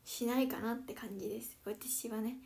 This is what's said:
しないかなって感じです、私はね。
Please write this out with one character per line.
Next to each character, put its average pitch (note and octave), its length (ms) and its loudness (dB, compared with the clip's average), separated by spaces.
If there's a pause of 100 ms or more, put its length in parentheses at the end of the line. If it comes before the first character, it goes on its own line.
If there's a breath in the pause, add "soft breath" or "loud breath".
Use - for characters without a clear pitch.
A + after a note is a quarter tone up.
し - 220 -2
な B3 140 6
い B3+ 80 6
か - 120 -2
な A3+ 140 2
っ - 40 2
て - 160 -8
感 G3 240 -6
じ G3+ 100 -2
で A3 120 -2
す、 - 240 -8
私 A3+ 440 -2
は A3 120 0
ね。 A#3+ 240 0